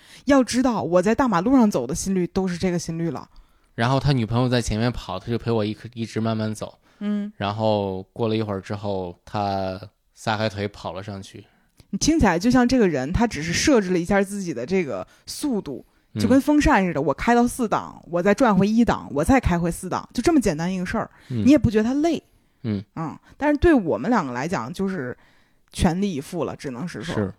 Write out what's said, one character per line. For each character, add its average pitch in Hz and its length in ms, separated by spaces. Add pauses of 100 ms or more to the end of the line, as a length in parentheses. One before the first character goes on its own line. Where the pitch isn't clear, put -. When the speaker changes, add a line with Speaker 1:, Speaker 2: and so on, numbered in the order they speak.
(260)
Speaker 1:
要 269 180
知 233 180
道 233 220
我 170 180
在 214 140
大 277 100
马 208 140
路 220 140
上 233 180
走 131 160
的 143 80
心 190 180
率 180 140
都 190 180
是 175 120
这 185 120
个 175 80
心 165 220
率 170 120
了。 - 180 (460)
Speaker 2:
然 117 140
后 135 80
他 131 140
女 123 140
朋 117 160
友 127 80
在 123 120
前 110 160
面 120 140
跑， 95 260
他 - 100
就 117 100
陪 113 120
我 113 140
一， 107 100 (200)
一 113 120
直 - 140
慢 113 160
慢 110 180
走。 - 240 (220)
Speaker 1:
嗯。 208 380
Speaker 2:
然 196 180
后 104 560
过 120 160
了 110 80
一 110 60
会 104 120
儿 95 60
之 104 160
后， 95 480
他 98 560 (340)
撒 - 220
开 110 140
腿 101 180
跑 101 240
了 90 100
上 98 220
去。 - 220 (460)
Speaker 1:
你 196 60
听 311 220
起 240 60
来 170 120
就 208 140
像 247 160
这 254 100
个 226 80
人， 147 280
他 226 120
只 175 160
是 165 120
设 262 260
置 185 120
了 180 60
一 165 60
下 196 180
自 202 200
己 170 120
的 117 120
这 185 180
个 107 240 (180)
速 247 360
度， 135 240 (280)
Speaker 2:
嗯。 113 60
Speaker 1:
就 147 80
跟 262 140
风 294 180
扇 254 260
似 175 80
的， 147 80
我 165 120
开 - 200
到 240 140
四 233 220
档， 101 420
我 175 100
再 202 120
转 226 200
回 190 140
一 226 160
档， 113 300
我 143 100
再 262 160
开 180 180
回 170 140
四 185 160
档， 139 260
就 - 80
这 339 120
么 285 80
简 175 160
单 170 140
一 190 60
个 180 80
事 226 120
儿。 - 120 (200)
Speaker 2:
嗯。 113 160
Speaker 1:
你 254 60
也 302 60
不 233 140
觉 202 60
得 214 80
他 247 80
累。 294 280 (420)
Speaker 2:
嗯。 104 200 (140)
Speaker 1:
嗯， 156 200 (200)
但 285 120
是 294 80
对 339 160
我 165 240
们 135 120
两 208 180
个 123 60
来 127 120
讲， 160 280
就 190 160
是 143 280 (540)
全 175 300
力 202 120
以 131 60
赴 156 240
了， 92 100
只 143 180
能 120 140
是 123 160
说。 165 140
Speaker 2:
是。 101 240